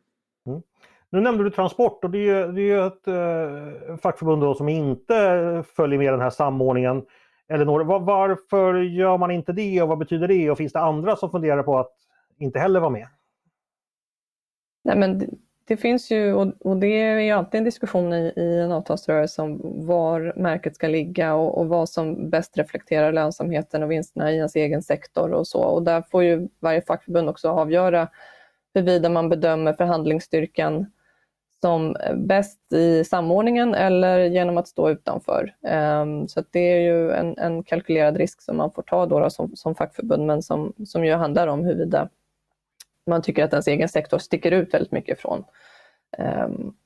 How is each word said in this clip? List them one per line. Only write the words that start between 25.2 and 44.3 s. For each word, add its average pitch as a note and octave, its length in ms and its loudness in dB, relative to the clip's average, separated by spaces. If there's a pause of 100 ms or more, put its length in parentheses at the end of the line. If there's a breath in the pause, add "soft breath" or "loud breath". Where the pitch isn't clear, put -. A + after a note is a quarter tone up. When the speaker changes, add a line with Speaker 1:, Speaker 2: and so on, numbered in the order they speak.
Speaker 2:
och E3 140 0
så. - 160 -2
Och E3+ 200 2
där E3 200 0
får F#3 200 0
ju F3 260 2 (120)
varje E3 220 0
fackförbund E3+ 460 -2
också E3 200 -4
avgöra E3 600 2 (640 loud breath)
huruvida F3 340 4
man E3 200 2
bedömer D#3+ 440 2
förhandlingsstyrkan D#3+ 1120 -2 (760)
som E3 360 0 (200)
bäst G3 560 -2
i E3 320 4
samordningen G#3+ 680 0
eller F#3 440 4
genom F3 400 2
att F3+ 100 -4
stå D#3+ 220 0
utanför. - 720 -4
Ehm, D3+ 640 -2
så - 120 -8
att E3 100 -6
det F3 220 2
är F3 80 4
ju E3+ 300 2
en, E3+ 280 -2
en E3 240 -4
kalkylerad D#3+ 540 0
risk - 260 -4
som - 140 -6
man D#3 160 -2
får E3 100 -10
ta F3 240 0
då, D#3 140 2
då - 100 2
som, - 260 -8
som D#3+ 180 -6
fackförbund, D3+ 520 -2
men D3+ 160 0
som, D#3 300 -4 (140)
som E3+ 180 -2
ju D#3+ 100 2
handlar E3 320 0
om D3 180 -2
huruvida E3 440 0 (1000)
man E3 160 0
tycker E3 220 0
att D3+ 80 -2
ens D3 140 0
egen E3 220 0
sektor D3+ 300 -2
sticker E3 320 -2